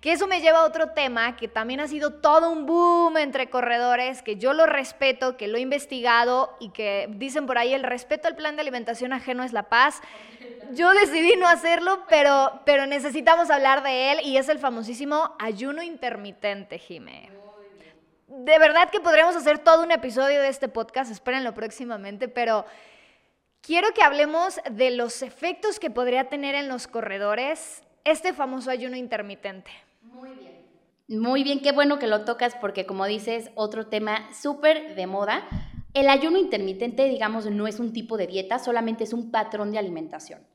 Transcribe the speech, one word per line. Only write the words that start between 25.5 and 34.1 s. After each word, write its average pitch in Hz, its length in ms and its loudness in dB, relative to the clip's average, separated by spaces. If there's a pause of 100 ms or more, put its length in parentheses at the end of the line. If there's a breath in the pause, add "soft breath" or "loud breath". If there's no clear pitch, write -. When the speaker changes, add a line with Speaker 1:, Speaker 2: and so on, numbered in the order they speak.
Speaker 1:
que 311 120 -6
podría 247 380 -2
tener 285 280 -6
en 285 100 -4
los 254 220 -10
corredores 214 960 -6 (180)
este 320 300 0
famoso 262 360 -6
ayuno 254 280 -6
intermitente. 202 720 -10 (320)
Speaker 2:
Muy 254 280 -20
bien. - 880 -12
Muy 254 240 0
bien, 277 160 -2
qué 277 100 0
bueno 285 300 2
que 247 80 -2
lo 214 160 0
tocas 240 320 -2
porque, 196 280 -6
como 190 220 -6
dices, 220 480 -6
otro 214 320 -6
tema 214 480 -4